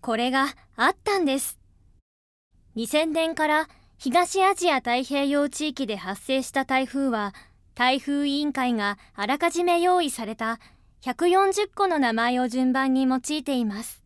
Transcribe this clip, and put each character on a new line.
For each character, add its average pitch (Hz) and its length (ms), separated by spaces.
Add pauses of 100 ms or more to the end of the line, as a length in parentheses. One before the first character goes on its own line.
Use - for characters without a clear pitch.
こ 226 160
れ 240 140
が 269 240 (220)
あ 247 120
っ 381 160
た 403 140
ん 339 80
で 269 120
す。 - 200 (1160)
二 220 120
千 311 260
年 320 220
か 311 120
ら 302 220 (300)
東 349 440
ア 392 120
ジ 349 160
ア 285 60
太 247 260
平 277 220
洋 285 260
地 302 180
域 262 180
で 208 100
発 190 260
生 262 200
し - 100
た 269 120
台 262 220
風 269 240
は、 208 240 (400)
台 254 260
風 285 260
委 285 140
員 294 140
会 247 180
が 202 240 (160)
あ 208 140
ら 262 100
か 339 140
じ 339 120
め 349 180
用 359 200
意 302 100
さ 233 140
れ 214 100
た 226 240 (440)
百 302 260
四 381 240
十 403 160
個 - 180
の 339 120
名 240 160
前 240 260
を 254 80
順 254 240
番 269 220
に 262 80
用 262 160
い 302 260
て 277 120
い 240 100
ま 208 160
す。 - 240